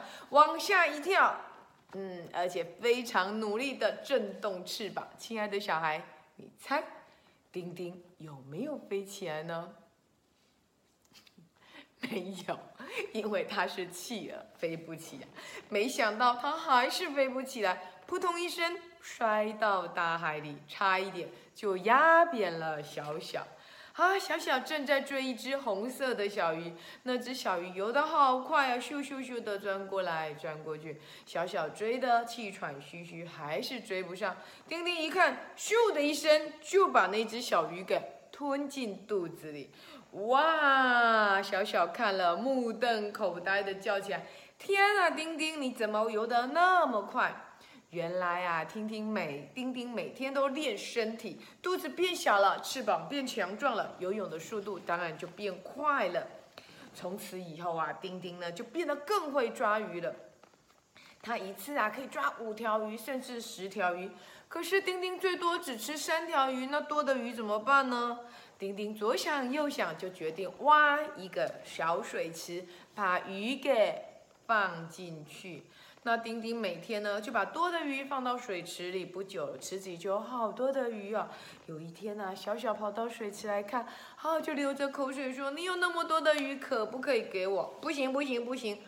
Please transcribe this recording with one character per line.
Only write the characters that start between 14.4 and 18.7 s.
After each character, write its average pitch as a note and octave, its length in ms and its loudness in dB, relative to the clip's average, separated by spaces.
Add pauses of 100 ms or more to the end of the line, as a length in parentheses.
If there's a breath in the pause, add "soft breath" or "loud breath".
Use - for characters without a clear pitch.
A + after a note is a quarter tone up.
飞 E3 200 -2
不 E3 180 -12
起 - 220 -14
来。 - 100 -16 (400 loud breath)
没 G#3+ 220 2
想 A3 280 2
到 A#3+ 180 6
他 C#4+ 220 -2
还 C4+ 320 6
是 F4+ 200 -2
飞 C#4 180 4
不 B3+ 160 -2
起 A3+ 200 -4
来， - 440 -2
扑 F4+ 100 -2
通 F4 220 0
一 F4 80 0
声 F4 320 -2 (220)